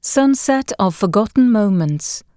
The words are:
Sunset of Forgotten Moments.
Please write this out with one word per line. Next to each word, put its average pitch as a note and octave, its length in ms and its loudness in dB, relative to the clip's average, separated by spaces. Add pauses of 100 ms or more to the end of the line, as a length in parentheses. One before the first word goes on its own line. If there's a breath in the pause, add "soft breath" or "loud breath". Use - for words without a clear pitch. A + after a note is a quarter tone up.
Sunset C4+ 760 0
of F#3 180 0
Forgotten A3 560 0
Moments. F3+ 720 -2 (120)